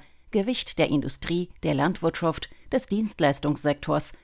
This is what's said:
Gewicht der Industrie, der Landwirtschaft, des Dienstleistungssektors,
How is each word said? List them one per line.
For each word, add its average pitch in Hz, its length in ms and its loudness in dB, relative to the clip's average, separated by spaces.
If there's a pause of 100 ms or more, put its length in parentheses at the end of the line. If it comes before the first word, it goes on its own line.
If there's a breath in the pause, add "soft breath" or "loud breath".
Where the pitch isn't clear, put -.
(300 soft breath)
Gewicht 220 480 -2
der 165 120 4
Industrie, 165 580 0 (140)
der 156 100 0
Landwirtschaft, 160 760 0 (200 soft breath)
des 262 140 2
Dienstleistungssektors, 151 1300 0 (120)